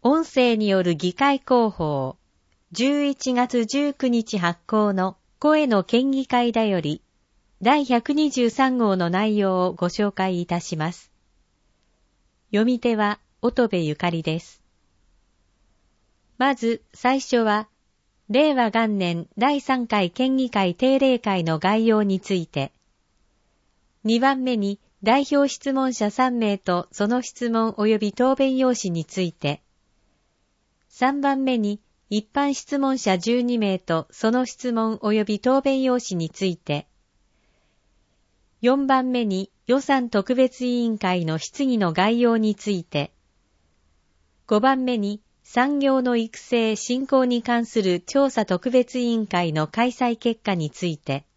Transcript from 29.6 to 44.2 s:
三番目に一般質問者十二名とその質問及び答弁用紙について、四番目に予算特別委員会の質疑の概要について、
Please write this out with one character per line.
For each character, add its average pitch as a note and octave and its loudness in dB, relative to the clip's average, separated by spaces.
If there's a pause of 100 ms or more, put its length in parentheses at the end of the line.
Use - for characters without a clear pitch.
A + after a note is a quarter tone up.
三 C#4 0
番 C4+ 0
目 C4 0
に G#3 -2 (280)
一 G#3+ -2
般 C#4+ 0
質 C#4+ -6
問 C4+ 0
者 F#3+ 0
十 A3+ 0
二 A#3+ -2
名 G3 0
と E3 -2
そ A3 -2
の B3+ 0
質 B3 -8
問 A3 -2
及 G#3+ 0
び G#3 -4
答 C4 4
弁 C4+ 0
用 B3+ 0
紙 G3+ -8
に E3 -4
つ - -6
い F3+ 0
て、 - -6 (1700)
四 C4+ 2
番 C4 2
目 A#3+ 0
に F#3+ -4 (160)
予 C4 2
算 C4 0
特 A3 0
別 B3+ 2
委 B3 -2
員 A#3+ -2
会 F3+ -2
の D#3+ -2
質 - -6
疑 B3 0
の F#3 0
概 G#3+ 0
要 A#3 4
に G#3+ 0
つ G#3 -6
い F3 -4
て、 C#3+ -4 (1400)